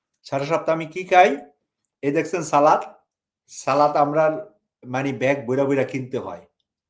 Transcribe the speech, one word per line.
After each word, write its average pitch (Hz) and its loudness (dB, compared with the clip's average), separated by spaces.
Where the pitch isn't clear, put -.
সারা 139 -6
সপ্তাহ 160 -2
আমি 165 -6
কি 180 -10
খাই? 190 4
এই 143 0
দেখছেন 160 -2
সালাদ, 151 4
সালাদ 147 0
আমরা 156 0
মানে 131 -4
ব্যাগ 127 -2
বইরা 131 0
বইরা 139 0
কিনতে 127 -8
হয়। 98 -12